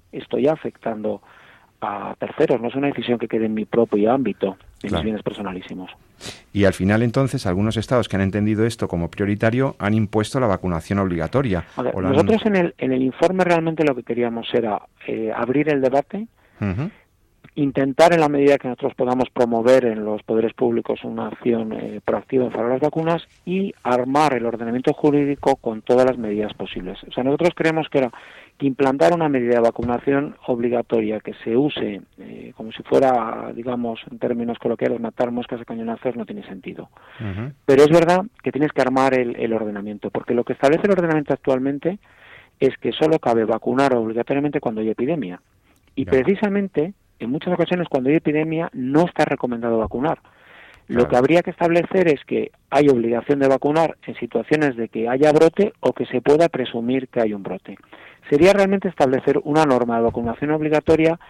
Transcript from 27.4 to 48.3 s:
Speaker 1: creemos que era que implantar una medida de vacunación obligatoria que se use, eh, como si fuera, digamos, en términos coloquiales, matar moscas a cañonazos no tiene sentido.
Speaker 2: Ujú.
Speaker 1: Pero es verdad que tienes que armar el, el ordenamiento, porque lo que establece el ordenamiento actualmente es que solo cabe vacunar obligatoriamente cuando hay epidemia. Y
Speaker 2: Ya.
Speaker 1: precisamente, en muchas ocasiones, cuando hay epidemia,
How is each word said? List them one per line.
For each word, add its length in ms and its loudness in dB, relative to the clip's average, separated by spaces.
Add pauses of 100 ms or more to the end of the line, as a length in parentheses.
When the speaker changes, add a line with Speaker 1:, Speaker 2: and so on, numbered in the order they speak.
Speaker 1:
creemos 340 -2
que 100 0
era 120 0 (460)
que 100 -2
implantar 460 2
una 140 2
medida 280 2
de 40 4
vacunación 800 0 (100)
obligatoria 720 -2
que 140 -12 (100)
se 140 -2
use, 440 -2 (180)
eh, 360 -18
como 160 -14
si 120 -16
fuera, 720 0
digamos, 460 -6 (100)
en 80 -16
términos 420 -4
coloquiales, 420 -2
matar 300 -4
moscas 280 -8
a 60 -16
cañonazos 500 -8
no 100 -8
tiene 220 -12
sentido. 420 -14 (300)
Speaker 2:
Ujú. 320 -8 (140)
Speaker 1:
Pero 180 6
es 60 8
verdad 340 6 (180)
que 120 -4
tienes 180 0
que 100 0
armar 320 2
el, 220 0
el 160 -4
ordenamiento, 580 -6
porque 240 -4
lo 120 0
que 80 -4
establece 320 2
el 60 2
ordenamiento 420 0
actualmente 640 -2 (640)
es 160 2
que 160 -4
solo 260 2
cabe 240 2
vacunar 500 0
obligatoriamente 680 -2
cuando 180 -4
hay 100 -2
epidemia. 520 -4 (520)
Y 120 -6
Speaker 2:
Ya. 60 -8
Speaker 1:
precisamente, 840 0 (260)
en 120 -6
muchas 220 -4
ocasiones, 360 -2
cuando 200 0
hay 60 4
epidemia, 560 -2